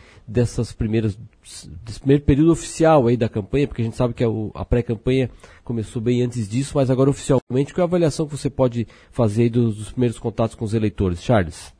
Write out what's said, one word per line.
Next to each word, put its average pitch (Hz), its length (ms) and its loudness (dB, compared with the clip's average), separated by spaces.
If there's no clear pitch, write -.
dessas 117 440 -2
primeiras, 110 440 -2
desse 110 160 -12
primeiro 143 240 4
período 151 280 4
oficial 160 560 4
aí 120 100 4
da 113 100 0
campanha, 131 400 -2
porque - 140 -6
a 113 40 0
gente 113 120 -6
sabe 123 160 0
que 127 100 -4
a, 117 60 2
o, 107 240 -4
a - 100 -8
pré-campanha 123 680 0
começou 117 360 -6
bem 120 220 0
antes 120 260 -2
disso, 123 280 -4
mas 131 160 2
agora 131 180 4
oficialmente, 135 640 0
qual - 80 -2
é 175 40 2
a 170 40 0
avaliação 165 380 0
que 147 100 -10
você - 100 -4
pode 120 380 -2
fazer 113 360 2
aí 120 40 4
dos, 117 260 0
dos 104 140 -12
primeiros 120 300 -2
contatos 113 340 -4
com - 120 -8
os 104 100 -2
eleitores, 101 480 -2
Charles? 92 560 -2